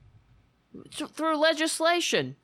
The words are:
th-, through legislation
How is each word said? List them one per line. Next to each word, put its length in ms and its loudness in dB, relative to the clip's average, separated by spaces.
th-, 180 -12
through 280 -2
legislation 1080 0